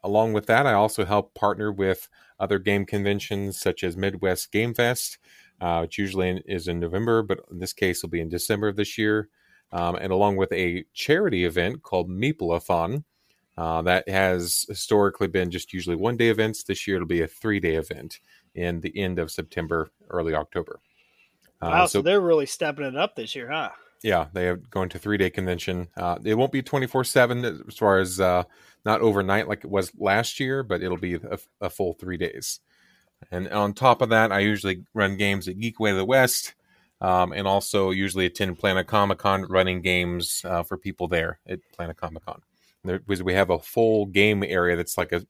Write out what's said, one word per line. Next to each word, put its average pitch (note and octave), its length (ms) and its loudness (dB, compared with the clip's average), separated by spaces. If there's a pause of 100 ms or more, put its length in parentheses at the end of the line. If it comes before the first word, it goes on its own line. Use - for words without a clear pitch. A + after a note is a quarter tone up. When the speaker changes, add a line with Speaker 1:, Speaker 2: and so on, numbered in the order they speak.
Speaker 1:
along G#2+ 300 2
with G#2 140 0
that, B2 200 4
I B2 60 4
also G#2 320 4
help G2+ 300 0
partner G#2 360 0
with F#2+ 380 0 (320)
other G2 180 2
game G2+ 260 2
conventions G2 760 -4
such - 240 -2
as F2 120 -4
Midwest F#2 540 -2
Game A2+ 240 0
Fest, B2 440 0 (420)
uh, E2+ 180 0
which E2 180 -4
usually F#2+ 320 0
in, F#2 100 -2
is F2 280 -6
in E2+ 140 -4
November, A2 420 0
but G2 160 -2 (140)
in F2+ 80 -12
this F2+ 120 -8
case F#2 300 -2
will E2 80 -10
be E2+ 100 -2
in E2 80 -6
December G2+ 380 -2
of G2+ 80 0
this G2+ 240 -4
year. G#2+ 300 0 (420)
Um, F2 240 -2
and F#2+ 180 -2
along G2+ 240 4
with F#2+ 160 0
a F2+ 400 -2
charity D3+ 520 2
event E2+ 400 -2
called F2+ 260 -2
Meeple-a-thon, F#2 920 -2 (520)
uh, E2 260 -2
that F2+ 260 2
has F#2 600 0
historically G2 600 2
been F2+ 240 -2
just F2 200 -8
usually F2+ 220 -4
one-day A#2 360 2
events. A2 340 0
This - 240 -6
year G2 80 0
it'll E2+ 100 -2
be E2+ 160 0
a D#2+ 60 -2
three-day F2+ 480 -2
event D#2 420 -8 (380)
in F2 240 -2
the - 180 -8
end F2+ 220 -2
of D#2+ 100 -4
September, E2 640 -6 (180)
early E2 240 -2
October. - 460 -6 (800)
Uh, F2 100 -4
Speaker 2:
Wow, F3 160 4
so G3 140 2
Speaker 1:
so - 20 -4
Speaker 2:
they're F#3+ 180 4
really E3 260 4
stepping D3 380 -6
it C3 120 -8
up F#3+ 180 -2
this A2+ 220 -10
year, A#2+ 120 -12
huh? C#3+ 220 -6 (320)
Speaker 1:
Yeah, F2 300 2
they F2+ 160 0
are F2 80 0
going F#2 320 -4
to F2+ 100 -12
three-day G2 320 2
convention. F2+ 560 -4 (100)
Uh, F2 280 -4
it G#2+ 100 2
won't C3 160 2
be C3+ 120 -2
twenty-four C3 420 -2
seven B2 400 2
as - 340 -8
far G2 220 6
as, F#2 180 -2
uh, F2+ 240 4 (420)
not G#2+ 160 2
overnight G2+ 460 2
like G2+ 160 -6
it E2+ 80 -12
was G2 260 -2
last G#2 440 0
year, C3+ 240 -2
but F#2 180 -2
it'll F2+ 140 -2
be F2 180 -4
a, E2 240 -8 (220)
a F#2 100 -4
full F#2 220 -4
three F#2 240 -8
days. - 420 -6 (720)
And F2+ 200 -6
on G#2 240 0
top C3 280 4
of A#2+ 60 2
that, A2 240 4
I G2 80 2
usually G2+ 420 0 (100)
run G2 240 0
games G2 300 0
at F#2 100 -6
Geekway A2 360 0
of F#2+ 60 2
the F#2+ 60 2
West, B2+ 500 2 (460)
um, F2+ 320 2
and G2 140 -2
also G2 460 2
usually F#2+ 340 0
attend F#2+ 240 -2
Atlanta F#2 320 0
Comic G2+ 360 2
Con G2 260 2
running F#2 380 2
games, F2 600 -2
uh, F2+ 200 -2
for F#2+ 120 -6
people F#2 300 -6
there E2 400 -2
at F#2 140 -10 (120)
Atlanta E2+ 220 -10
Comic D#2+ 300 -12
Con. - 180 -14 (400)
There, F#2 160 -4
because F#2 240 -4
we F2+ 120 0
have F#2+ 160 4
a E2 100 2
full A2 460 2
game G2+ 360 4
area F2 320 2
that's E2+ 240 -4
like F2 140 -2
a F2 180 -2